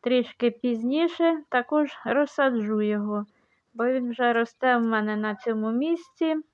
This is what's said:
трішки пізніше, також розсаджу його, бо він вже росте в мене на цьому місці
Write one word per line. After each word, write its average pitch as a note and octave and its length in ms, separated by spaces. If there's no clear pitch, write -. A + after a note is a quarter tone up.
трішки A#3+ 500
пізніше, D4+ 960
також C4+ 400
розсаджу A#3+ 760
його, G#3 440
бо A#3 120
він B3 260
вже A#3+ 220
росте A#3+ 440
в A#3 40
мене G#3+ 340
на G#3+ 200
цьому A3 360
місці D#4+ 640